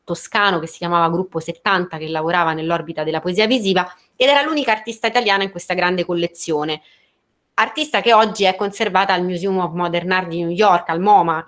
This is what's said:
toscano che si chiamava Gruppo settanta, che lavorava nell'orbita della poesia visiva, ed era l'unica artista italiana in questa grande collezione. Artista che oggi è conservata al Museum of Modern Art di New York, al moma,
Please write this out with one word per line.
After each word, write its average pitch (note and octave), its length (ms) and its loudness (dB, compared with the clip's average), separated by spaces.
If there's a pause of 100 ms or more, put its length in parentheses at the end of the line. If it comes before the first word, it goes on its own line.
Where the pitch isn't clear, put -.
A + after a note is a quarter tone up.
toscano F#3 540 0
che E3 80 -8
si - 100 -12
chiamava E3+ 320 2
Gruppo F3 300 -4
settanta, F3+ 580 -2
che D#3 100 -8
lavorava D#3+ 440 0
nell'orbita D#3+ 500 -4
della D#3 180 -2
poesia F#3 280 0
visiva, G3 440 0 (220)
ed B3+ 140 2
era C#4+ 140 6
l'unica D4 280 -2
artista A3 380 -2
italiana G3+ 340 2
in G3 80 -4
questa - 240 -4
grande F3+ 300 0
collezione. D#3+ 760 -4 (720)
Artista A#3 480 -2
che A#3 100 4
oggi G#3 320 4
è F#3 100 2
conservata G3 600 0
al F3+ 100 0
Museum F#3 340 -2
of D#3 140 -2
Modern F3 400 -2
Art F#3 160 0
di E3+ 120 -4
New E3+ 100 -2
York, F3 400 2
al E3 100 -2
moma, E3+ 480 4